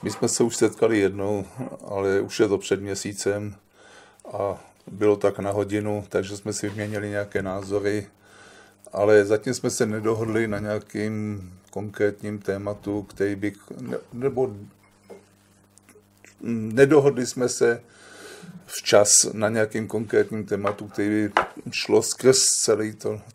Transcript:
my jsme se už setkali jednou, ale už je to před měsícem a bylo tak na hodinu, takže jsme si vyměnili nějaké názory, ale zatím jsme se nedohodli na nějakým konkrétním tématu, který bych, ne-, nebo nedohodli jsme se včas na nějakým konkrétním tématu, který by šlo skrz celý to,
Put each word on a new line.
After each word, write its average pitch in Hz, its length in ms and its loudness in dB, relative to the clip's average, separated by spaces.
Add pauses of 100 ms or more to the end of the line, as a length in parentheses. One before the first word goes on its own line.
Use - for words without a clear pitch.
my 101 80 -4
jsme 120 180 -2
se - 160 2
už 117 120 -2
setkali 113 420 2
jednou, 98 480 0 (420)
ale 98 320 0
už 101 200 -4
je 110 80 4
to 98 100 2
před 95 220 -2
měsícem 101 720 -6 (760)
a 101 280 -4 (260)
bylo 104 300 4
tak 101 220 0
na 98 120 -2
hodinu, 104 580 -2
takže 101 280 -4
jsme 104 160 -8
si 104 160 -6
vyměnili 104 400 -6
nějaké 101 340 -4
názory, 101 640 -4 (840)
ale 104 320 6
zatím 110 300 0
jsme 123 160 -4
se 117 160 0
nedohodli 110 640 -2
na 101 100 -4
nějakým 107 840 -6 (280)
konkrétním 104 680 -4
tématu, 101 640 -4
který 101 340 -2
bych, 101 200 -6 (240)
ne-, 120 180 -8 (140)
nebo 123 440 -2 (1900)
nedohodli 123 840 4
jsme 123 220 -2
se 120 340 0 (840)
včas - 680 4
na 110 160 0
nějakým 110 400 0
konkrétním 107 580 0
tématu, 101 420 -4
který 104 220 -2
by 107 220 0 (380)
šlo 107 320 2
skrz 131 360 4
celý 107 560 0
to, 107 260 -6 (140)